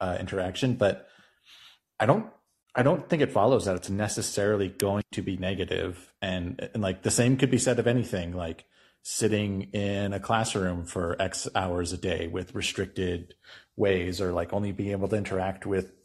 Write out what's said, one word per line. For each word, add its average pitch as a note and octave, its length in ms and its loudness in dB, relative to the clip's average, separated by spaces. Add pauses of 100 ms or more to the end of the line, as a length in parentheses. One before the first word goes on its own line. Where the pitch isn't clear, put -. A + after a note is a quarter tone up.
uh, F#2 180 -2
interaction. F#2+ 580 -2
But G2 300 2 (920)
I G#2+ 80 2
don't, G3+ 180 4 (480)
I B2+ 80 2
don't D#3 260 4
think D#3+ 140 2
it C3+ 100 2
follows G#2+ 340 4
that F#2+ 100 2
it's F2+ 160 -4
necessarily G2+ 760 0
going G2+ 420 0
to G#2+ 100 -4
be F#2+ 160 -4
negative. F2+ 720 -4 (120)
And, F#2 500 -4
and, A2+ 80 -2
like, F#2+ 220 -2
the C3 80 2
same B2+ 260 4
could C3 140 4
be B2+ 80 4
said B2 180 2
of A2+ 80 2
anything, G#2 460 0
like E2+ 340 -6 (420)
sitting G#2 640 0
in G2+ 420 -2
a G2 60 -2
classroom F#2+ 640 0
for E2+ 380 -4
X - 320 -4
hours F2+ 400 0
a F2+ 40 -4
day E2+ 280 -2
with F2 300 -6
restricted F#2 800 -4 (400)
ways, F#2 440 2
or, F#2 120 0
like, E2+ 200 -2
only G2+ 200 -2
being G2 180 -4
able G2 180 -2
to G2+ 80 0
interact F#2+ 520 -2
with F#2+ 240 -2 (140)